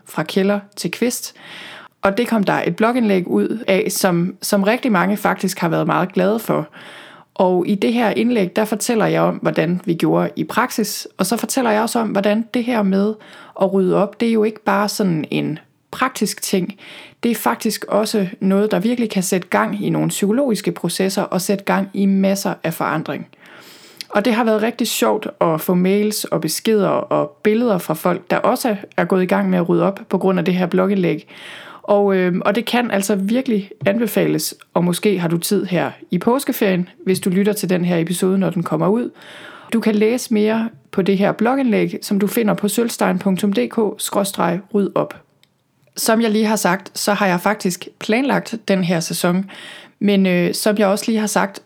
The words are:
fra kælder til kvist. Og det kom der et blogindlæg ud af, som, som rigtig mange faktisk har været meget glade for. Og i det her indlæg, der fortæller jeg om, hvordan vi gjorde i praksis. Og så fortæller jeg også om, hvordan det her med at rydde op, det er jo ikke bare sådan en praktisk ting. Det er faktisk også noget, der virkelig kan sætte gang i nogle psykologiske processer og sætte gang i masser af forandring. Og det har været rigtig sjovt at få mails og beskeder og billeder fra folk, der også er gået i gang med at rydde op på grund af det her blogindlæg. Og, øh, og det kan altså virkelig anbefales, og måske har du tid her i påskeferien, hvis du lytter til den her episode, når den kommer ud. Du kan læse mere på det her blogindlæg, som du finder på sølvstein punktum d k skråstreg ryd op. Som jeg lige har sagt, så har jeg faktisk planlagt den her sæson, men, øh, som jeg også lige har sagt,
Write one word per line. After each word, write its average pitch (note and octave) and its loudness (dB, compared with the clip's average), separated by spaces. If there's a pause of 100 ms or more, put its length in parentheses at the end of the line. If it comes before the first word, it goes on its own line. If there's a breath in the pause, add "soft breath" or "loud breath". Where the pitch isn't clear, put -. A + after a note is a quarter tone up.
fra - -6
kælder G3+ 0 (160)
til F3 -6
kvist. - -4 (680 loud breath)
Og G3 0
det A#3+ 0
kom A3 2
der D3+ 0
et F3 -2
blogindlæg G#3+ 2
ud A3 0
af, F#3+ 2
som, F3+ 0
som G3+ 0
rigtig A#3 0
mange F#3+ 2
faktisk F#3 -2
har E3+ 0
været D#3+ 0
meget D#3+ 0
glade G3 0
for. D3+ -2 (640 loud breath)
Og F#3 2
i G#3 2
det A3+ 0
her A#3 2
indlæg, A3 0
der A3+ 0
fortæller G#3+ 0
jeg E3 2
om, F3 2
hvordan E3 0
vi E3+ 0
gjorde E3+ 2
i - -2
praksis. - -4 (100)
Og G3 0
så A3+ 0
fortæller A3+ -2
jeg G#3+ 2
også A#3 -2
om, A3 -2
hvordan G#3 0
det B3 0
her A3+ 0
med G3 2 (480 loud breath)
at G3 2
rydde F#3 4
op, G3 0
det A#3 2
er A3+ 2
jo G#3+ 4
ikke A3 -4
bare G3+ 2
sådan E3+ 0
en D3+ -2 (320)
praktisk - -4
ting. - -2 (460 loud breath)
Det A#3 2
er G#3+ 0
faktisk A3+ -2
også G#3 0 (120)
noget, G3 2
der F3+ 2
virkelig A#3 0
kan F#3 -2
sætte F3+ -2
gang G#3 -2
i D#3+ 0
nogle D#3+ 0
psykologiske G#3+ 0
processer F#3+ -2
og F#3+ -2
sætte G3 -2
gang G3 0
i G3 0
masser G3 2 (100)
af E3 -2
forandring. C#3+ -4 (800 loud breath)
Og G#3 0
det B3 2
har A#3 0
været G#3+ 2
rigtig A#3 -2
sjovt G#3+ 0 (140)
at E3 2
få F#3+ 0
mails G3+ 2
og E3 -2
beskeder F#3+ 2
og D3 0
billeder A3 2
fra D#3+ -2
folk, - -2
der - 2
også - 0 (220)
er F3 2
gået F#3 2
i - 0
gang G3 0
med F#3 2
at F3 2
rydde E3+ 4
op G3 0 (100)
på F#3+ 0
grund F#3 2
af E3 0
det F#3 2
her F3+ 0
blogindlæg. F#3 0 (560 loud breath)
Og, G3+ 4
øh, F3+ 2 (100)
og G3+ 2
det A#3 -2
kan A#3+ 0
altså G3 0
virkelig G3+ 0 (140)
anbefales, G3 0 (180)
og F3 2
måske F3+ 2
har E3+ -2
du E3+ 0
tid G3+ 0
her D#3 -2 (200)
i F3+ 2
påskeferien, G#3+ 0 (160)
hvis F#3 0
du G3+ 0
lytter G3+ 2
til F#3+ -4
den F3+ 0
her F3 2
episode, F#3 0
når F3+ 0
den E3+ -2
kommer E3 0
ud. A#3+ 0 (640 loud breath)
Du A3+ 2
kan G#3+ 2
læse A3 0
mere A3 2 (220)
på G3 0
det F#3+ 2
her G3 4
blogindlæg, G#3+ 2
som G3 0
du G3+ 2
finder G#3+ 2
på G3+ -2
sølvstein G#3 0
punktum G3 0
d A#3+ 0
k - -6 (180)
skråstreg G3 -2 (140)
ryd G3+ 2
op. - -2 (800)
Som A3+ 0
jeg A3+ 2
lige A3 2
har G#3+ 2
sagt, F#3+ -2
så G#3 0
har G3+ 0
jeg F3 0
faktisk G3+ -2 (120)
planlagt A3 0 (120)
den F#3+ 2
her E3+ 0
sæson, F3+ -2 (500 loud breath)
men, G3+ 4
øh, F3 2
som G#3+ 0
jeg G#3 4
også G3+ 0
lige A3 0
har G#3+ -2
sagt, G3 0